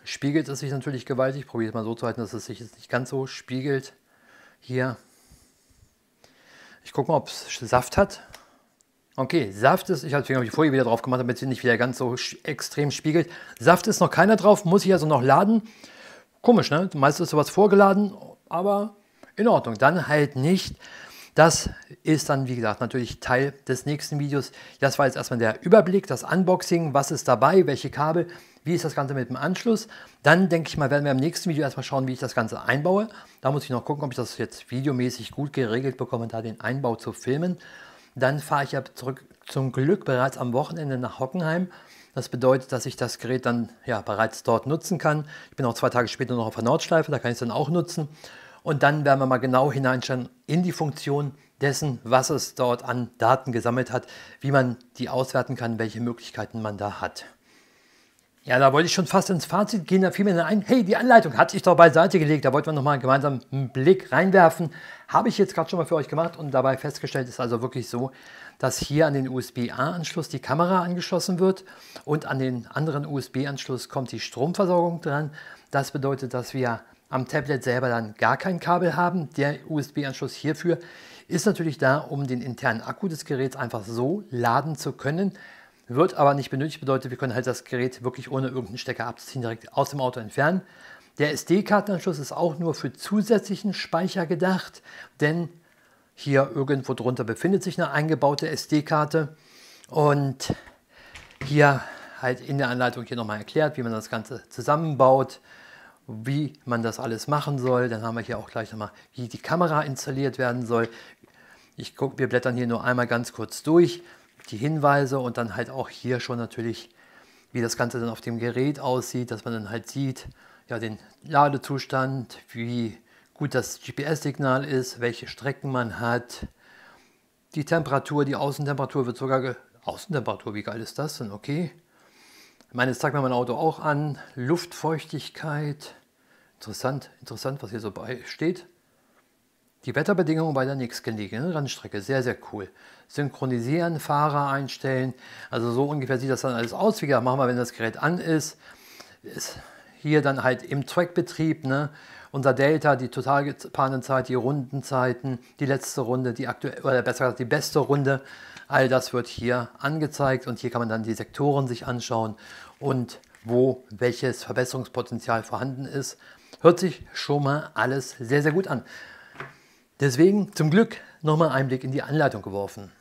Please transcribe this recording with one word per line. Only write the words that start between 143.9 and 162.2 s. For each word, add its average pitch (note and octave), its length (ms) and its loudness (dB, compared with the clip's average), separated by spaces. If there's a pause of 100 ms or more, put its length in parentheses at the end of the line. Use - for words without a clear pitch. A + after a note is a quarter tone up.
Fahrer C#3+ 500 0
einstellen, C3 640 -2 (340)
also A#2+ 220 -2
so B2+ 140 0
ungefähr C3+ 340 -2
sieht C3+ 100 -4
das B2+ 120 0
dann C3 140 -2
alles A#2+ 180 -4
aus. G#3+ 280 0
Wie D#3+ 60 -4
gesagt, A#2+ 180 4
machen B2+ 140 2
wir, C3 80 4
wenn B2 100 0
das A#2+ 160 -2
Gerät A2+ 260 -4
an E3+ 200 0
ist. D#3+ 400 -2 (640)
Ist - 360 -10 (440)
hier D3+ 180 4
dann C3+ 220 0
halt B2+ 220 0
im C#3 220 -4
Trackbetrieb, D#3+ 800 -2
ne? C#3+ 260 0 (420)
Unser C3+ 200 4
Delta, C#3 440 4
die A#2+ 120 -6
Totalgefahrenzeit, C3+ 1200 -2
die C3 60 -2
Rundenzeiten, B2+ 1040 -2 (220)
die C#3+ 60 0
letzte - 360 -2
Runde, B2 320 -2
die B2 140 -8
aktuell, - 340 -8
oder B2+ 180 2
besser B2+ 260 -2
gesagt A2+ 120 -2
die B2 80 -6
beste D3 320 0
Runde. C#3 440 2 (460)
All C3+ 200 4
das B2+ 240 0
wird A#2+ 160 -4
hier A#2+ 400 -2 (100)
angezeigt C#3+ 680 -2
und A#2 100 -8
hier A#2+ 120 -6
kann A#2+ 100 -2
man A#2 80 -2
dann A2+ 160 -2
die A2 100 -2
Sektoren C#3 540 0
sich A#2+ 180 -6
anschauen A2+ 480 -2 (460)